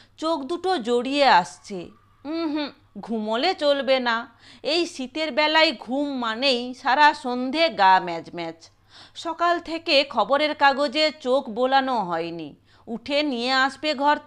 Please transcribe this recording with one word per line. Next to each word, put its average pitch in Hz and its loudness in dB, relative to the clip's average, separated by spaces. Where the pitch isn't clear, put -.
চোখ 320 -2
দুটো 349 -4
জড়িয়ে 247 0
আসছে। 180 2
উহুম, 302 -4
ঘুমোলে 226 -2
চলবে 277 0
না। 240 -4
এই 320 0
শীতের 311 -8
বেলায় 311 2
ঘুম 277 -4
মানেই 247 -2
সারা 294 4
সন্ধে 262 -2
গা 190 6
ম্যাজম্যাজ। 165 -8
সকাল 339 0
থেকে 320 0
খবরের 277 0
কাগজে 285 2
চোখ 262 0
বোলানো 254 0
হয়নি। 170 -6
উঠে 285 -2
নিয়ে 254 -2
আসবে 269 0
ঘর 285 0